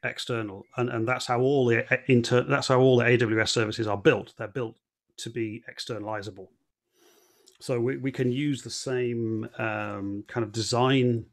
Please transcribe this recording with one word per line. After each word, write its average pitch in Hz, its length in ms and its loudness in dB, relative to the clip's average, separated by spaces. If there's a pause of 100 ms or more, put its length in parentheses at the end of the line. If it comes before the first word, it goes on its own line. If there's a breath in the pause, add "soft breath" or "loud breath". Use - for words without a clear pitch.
external," 110 600 -6 (120)
and, 123 140 -2
and 113 180 -2
that's 127 180 -2
how 123 140 0
all 131 260 2
the, 117 260 2
uh, 127 40 2 (120)
inter-, 123 340 6
that's 139 260 -2
how 127 100 6
all 131 200 8
the 117 80 4
A 120 100 6
W 110 240 2
S 107 120 0
services 110 340 0
are 104 100 0
built. 101 400 2
They're 110 120 -10
built 113 280 -8 (420)
to - 120 -12
be 113 400 -6
externalizable. 104 800 -10 (1120 soft breath)
So 123 200 -2
we, 131 160 -2
we 131 160 -4
can 123 200 0
use 139 300 -2
the 117 80 -12
same, 117 760 -4 (100)
um, 104 680 -6
kind - 180 -4
of 104 80 -10
design 120 800 2